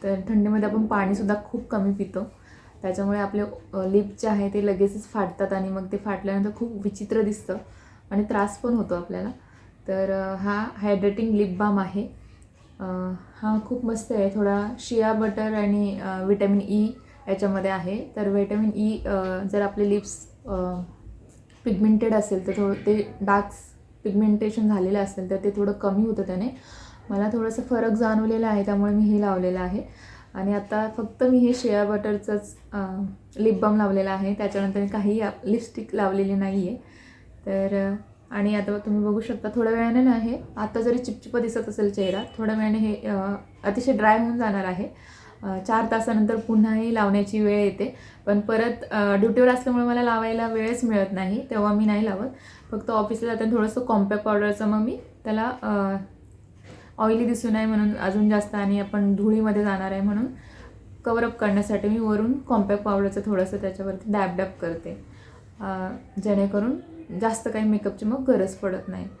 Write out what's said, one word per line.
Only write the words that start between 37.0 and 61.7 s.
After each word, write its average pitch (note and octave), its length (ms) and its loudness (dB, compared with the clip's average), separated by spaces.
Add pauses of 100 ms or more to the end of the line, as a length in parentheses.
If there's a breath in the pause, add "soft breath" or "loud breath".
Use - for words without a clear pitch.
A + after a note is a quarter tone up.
तर, G3 480 0
अ, - 20 -4 (380)
आणि G#3 220 0
आता G#3 220 -2
तुम्ही G#3 260 0
बघू G#3 160 0
शकता A3 360 -6
थोड्या A3+ 180 2
वेळाने A#3 280 2
ना B3+ 100 6
हे, A#3 260 0 (200)
आता G#3+ 240 -2
जरी A#3+ 160 2
चिपचिप B3 400 -6
दिसत A#3 320 -2
असेल G#3 240 0
चेहरा, G3 300 0 (140)
थोड्या A3 180 -2
वेळाने G#3+ 220 2
हे, G#3+ 300 0
अ, G#3 80 -2 (480)
अतिशय A3+ 280 0
ड्राय G#3+ 280 6
होऊन A#3 180 0
जाणार G3+ 280 0
आहे. F#3 240 -4 (540 loud breath)
अ, F#3+ 240 -4
चार A3+ 240 2
तासानंतर A3 440 2
पुन्हाही A3 580 2
लावण्याची G3+ 460 2
वेळ G#3 200 4
येते. G3+ 360 0 (300 loud breath)
पण G3+ 140 4
परत, A3+ 520 0
अ, G3+ 240 2
ड्युटीवर A3+ 320 6
असल्यामुळे B3 380 2
मला A#3+ 160 2
लावायला A3+ 460 0
वेळच A3+ 360 -2
मिळत G#3 280 2
नाही, G3 380 -4
तेव्हा G#3 240 2
मी G#3+ 120 4
नाही G#3 200 2
लावत. G3+ 220 -4 (440 loud breath)
फक्त A3 180 -6
ऑफिसला A3 440 0
जाताना A3+ 220 0
थोडंसं G#3+ 260 0
कॉम्पॅक्ट G#3 420 2
पावडरचं G#3 440 0
मग G#3+ 180 2
मी E4 120 -4 (260)
त्याला, A3 280 -2 (100)
अ, G3+ 340 0 (1000 loud breath)
ऑइली A3+ 280 2
दिसू A#3 240 -2
नये A3 160 0
म्हणून G#3+ 300 2
अजून G#3 340 2
जास्त G#3 260 0
आणि G3+ 240 0
आपण G3+ 360 2
धुळीमध्ये G#3+ 480 2
जाणार F#3+ 280 0
आहे F#3+ 100 -4
म्हणून G#3 240 0 (800 loud breath)
कव्हर A#3 180 2
अप A#3+ 140 -4
करण्यासाठी G#3 520 2